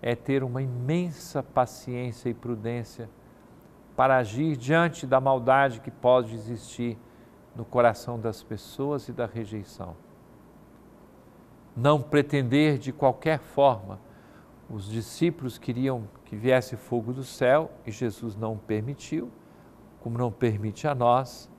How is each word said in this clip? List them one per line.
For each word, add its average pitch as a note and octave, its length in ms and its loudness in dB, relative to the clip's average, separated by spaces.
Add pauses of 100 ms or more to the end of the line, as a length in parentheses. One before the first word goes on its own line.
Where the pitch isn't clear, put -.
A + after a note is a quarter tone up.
é A#2+ 140 -2
ter C3+ 260 -2
uma B2+ 180 -6
imensa C3+ 840 -4
paciência B2 840 -2
e A2+ 60 -2
prudência A#2 720 -8 (880)
para C3 200 6
agir B2+ 400 0
diante D3+ 500 2
da C3 140 4
maldade C3 600 4
que - 100 -12
pode B2 440 4
existir A2+ 640 -8 (580)
no A#2 120 -10
coração A#2+ 520 2
das A2 240 -6
pessoas C#3 680 -6
e B2 40 -12
da A#2+ 140 -4
rejeição. G2+ 680 -10 (1800)
Não C#3 240 4
pretender C#3+ 760 2
de B2 160 -8
qualquer C#3+ 460 0
forma. G2+ 600 0 (680)
Os G2+ 180 -10
discípulos B2 720 -4
queriam B2 500 -4 (160)
que - 100 -14
viesse B2 420 2
fogo A#2+ 360 -4
do C3+ 100 -8
céu C#3 480 2 (140)
e A2+ 60 -10
Jesus A2 440 -6
não A2 220 -6
permitiu, C3+ 760 -6 (680)
como A#2 160 -6
não A#2+ 160 0
permite G#2+ 560 -2
a C#3+ 60 0
nós. B2 640 2